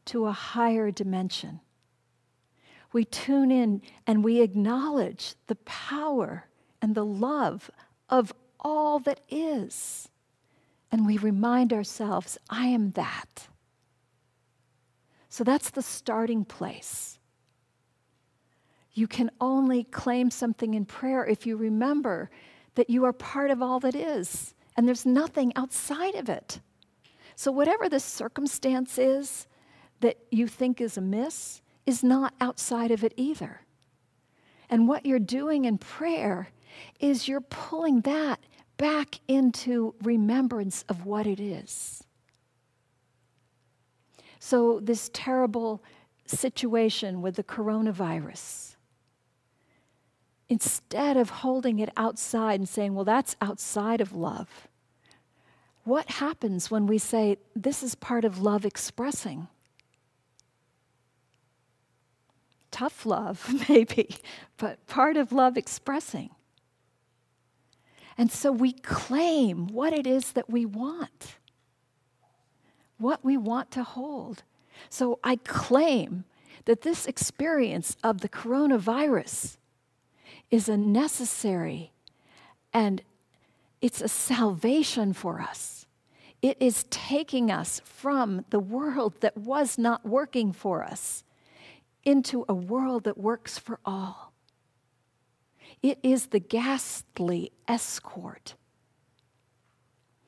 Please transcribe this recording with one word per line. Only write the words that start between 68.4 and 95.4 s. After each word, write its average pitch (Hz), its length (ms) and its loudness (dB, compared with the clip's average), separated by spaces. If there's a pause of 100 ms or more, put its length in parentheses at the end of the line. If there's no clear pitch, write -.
we 247 220 2
claim 254 920 0
what 254 260 0
it 294 120 0
is 254 280 2
that - 160 -2
we 233 160 0
want, 254 680 -8 (1600)
what 247 260 0
we 269 140 4
want 233 340 -2
to 254 120 -4
hold. 254 600 -10 (460)
So 240 340 0
I 247 140 2
claim 240 880 2 (400)
that 226 160 4
this - 240 -2
experience 262 1000 -2
of 220 180 2
the 208 80 -4
coronavirus 254 1300 0 (920)
is 226 200 2
a 214 80 2
necessary 202 1120 0 (840)
and 202 280 2 (800)
it's - 200 -2
a 214 60 -4
salvation 226 1040 0
for 170 280 -6
us. - 460 -12 (540)
It 262 180 2
is 247 300 4
taking 262 640 -2
us - 320 -4
from 254 640 -2
the 208 100 2
world 247 600 -2
that - 160 2
was 262 400 -2
not 233 280 2
working 240 460 0
for 175 320 -4
us - 400 -10 (800)
into 269 460 2
a 208 40 4
world 233 500 -2
that 208 140 -2
works 220 400 -4
for - 280 -10
all. 190 480 -10 (1500)